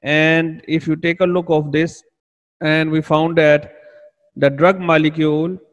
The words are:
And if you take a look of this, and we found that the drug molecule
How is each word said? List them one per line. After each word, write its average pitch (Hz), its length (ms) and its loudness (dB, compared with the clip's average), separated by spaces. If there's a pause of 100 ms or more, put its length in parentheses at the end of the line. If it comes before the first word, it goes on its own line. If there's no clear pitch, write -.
And 160 640 0
if 165 180 -2
you 160 100 -2
take 170 260 -2
a 185 40 2
look 180 220 -2
of 151 240 0
this, 160 300 -2 (580)
and 156 300 0
we 156 100 0
found 160 380 0
that 151 340 2 (640)
the 139 140 2
drug 170 280 2
molecule 156 800 0 (160)